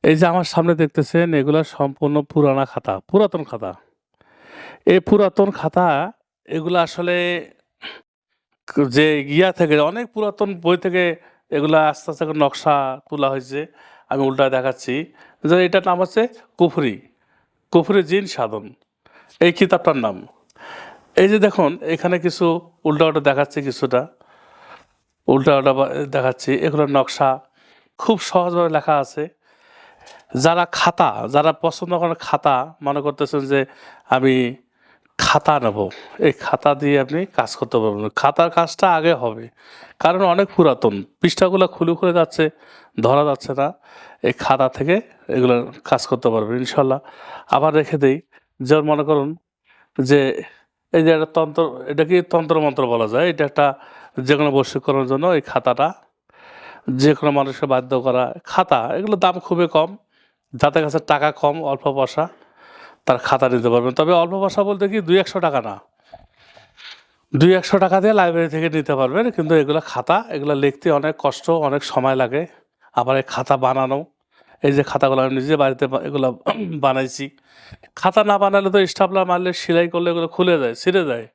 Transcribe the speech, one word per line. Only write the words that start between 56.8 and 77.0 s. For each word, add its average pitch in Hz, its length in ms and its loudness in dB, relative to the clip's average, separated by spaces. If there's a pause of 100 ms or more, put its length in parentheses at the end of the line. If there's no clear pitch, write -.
যে 151 160 6
কোনো 151 220 0
মানুষকে 135 340 -4
বাধ্য 127 180 -2 (140)
করা 127 180 0 (280)
খাতা, 170 280 2 (180)
এগুলোর 202 280 -2
দাম 180 100 2 (120)
খুবই 175 280 0
কম। 160 140 2 (640)
যাদের 143 320 2
কাছে 147 140 -2 (120)
টাকা 147 180 2 (120)
কম, 147 140 0 (160)
অল্প 135 140 -6 (120)
পয়সা, 135 260 -2 (840)
তার 127 120 2 (100)
খাতা 131 260 2
নিতে 120 200 2
পারবেন। 123 260 0
তবে 160 140 2 (100)
অল্প 175 100 -4 (100)
পয়সা 196 260 -2
বলতে 202 220 -4
কি 220 60 -4 (100)
দুই 180 160 4
একশো 185 220 -6
টাকা 143 220 0
না, 98 80 -10 (1600)
দুই 151 260 6
একশো 196 240 0
টাকা 185 200 2
দিয়ে 214 160 4
লাইব্রেরি 170 360 2
থেকে 160 120 -2 (100)
নিতে 151 220 -2
পারবেন। 143 260 0 (100)
কিন্তু 160 260 0
এগুলো 147 180 0 (120)
খাতা, 156 260 0 (180)
এগুলো 147 180 -2 (100)
লিখতে 143 240 -2 (120)
অনেক 151 140 -2 (100)
কষ্ট, - 220 -4 (220)
অনেক 139 140 -2 (100)
সময় 135 300 0
লাগে। 131 220 -2 (520)
আবার 127 260 0
এই - 120 -6
খাতা 135 220 0 (100)
বানানো, 131 340 0 (640)
এই 143 140 4
যে 143 120 2
খাতাগুলো 135 340 2
আমি 131 160 -2
নিজে 147 240 0
বাড়িতে 135 280 0
বা-, 131 160 -4
এগুলো 139 200 -2 (300)
<clears throat> 165 260 -6
বানাইছি। 135 420 -2 (720)